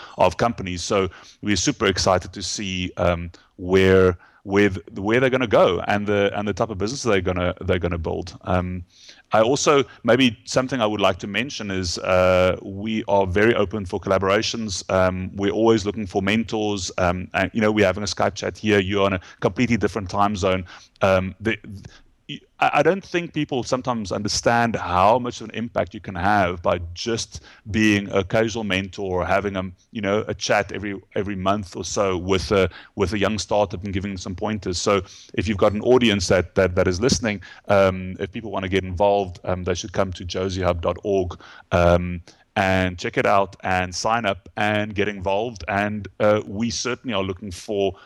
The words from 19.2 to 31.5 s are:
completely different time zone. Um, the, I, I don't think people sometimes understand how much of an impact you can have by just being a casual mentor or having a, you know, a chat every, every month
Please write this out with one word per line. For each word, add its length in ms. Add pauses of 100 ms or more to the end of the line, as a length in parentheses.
completely 380
different 340
time 240
zone. 300 (360)
Um, 380
the, 180 (1040)
I, 140
I 80
don't 200
think 300
people 320
sometimes 480
understand 640
how 420
much 220
of 80
an 80
impact 380
you 60
can 140
have 480
by 160 (160)
just 480 (300)
being 400
a 100
casual 400
mentor 600
or 40
having 300
a, 80 (260)
you 100
know, 280
a 60
chat 360
every, 240 (220)
every 180
month 400